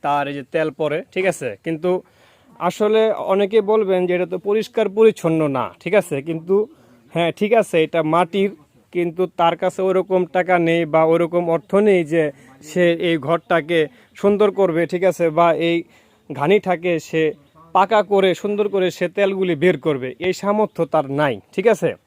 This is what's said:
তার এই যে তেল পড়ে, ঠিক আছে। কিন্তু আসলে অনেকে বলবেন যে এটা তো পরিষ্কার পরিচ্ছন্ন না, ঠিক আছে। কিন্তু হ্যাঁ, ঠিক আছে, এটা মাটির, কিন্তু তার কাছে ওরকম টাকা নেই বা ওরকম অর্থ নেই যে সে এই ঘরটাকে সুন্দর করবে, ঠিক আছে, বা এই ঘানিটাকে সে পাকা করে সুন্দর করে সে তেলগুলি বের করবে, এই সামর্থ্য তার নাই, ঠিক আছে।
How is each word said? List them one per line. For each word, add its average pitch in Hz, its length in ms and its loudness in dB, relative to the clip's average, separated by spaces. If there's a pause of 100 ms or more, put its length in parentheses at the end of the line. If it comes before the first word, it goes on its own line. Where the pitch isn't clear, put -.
তার 143 260 -2
এই 143 60 -8
যে 143 100 -10
তেল 156 280 -4
পড়ে, 151 400 -4
ঠিক 190 140 -4
আছে। 135 380 -4
কিন্তু 170 380 -2 (580)
আসলে 214 520 2
অনেকে 202 500 0
বলবেন 190 460 0
যে 180 80 0
এটা 180 100 0
তো 175 120 -8
পরিষ্কার 208 520 -2
পরিচ্ছন্ন 175 580 2
না, 123 320 -4
ঠিক 175 140 -6
আছে। 151 280 0
কিন্তু 170 460 -2 (460)
হ্যাঁ, 165 180 0
ঠিক 208 220 0
আছে, 180 300 2
এটা 160 200 -2
মাটির, 175 480 0 (400)
কিন্তু 175 360 -4
তার 170 300 0
কাছে 185 240 -4
ওরকম 185 440 0
টাকা 180 340 0
নেই 165 260 0
বা 160 180 2
ওরকম 170 460 0
অর্থ 165 260 -2
নেই 202 280 4
যে 151 280 0 (300)
সে 175 320 2
এই 170 240 0
ঘরটাকে 165 680 0 (280)
সুন্দর 202 360 2
করবে, 170 340 2
ঠিক 180 180 -4
আছে, 175 260 2
বা 165 240 4
এই 170 300 0 (500)
ঘানিটাকে 175 680 0
সে 156 340 -2 (400)
পাকা 202 300 2
করে 190 320 2
সুন্দর 208 340 -4
করে 185 220 0
সে 175 180 -4
তেলগুলি 190 460 -2
বের 156 240 0
করবে, 127 400 -4
এই 180 140 -2
সামর্থ্য 202 520 -2
তার 143 260 -2
নাই, 139 300 -2 (100)
ঠিক 196 160 0
আছে। 170 280 0 (120)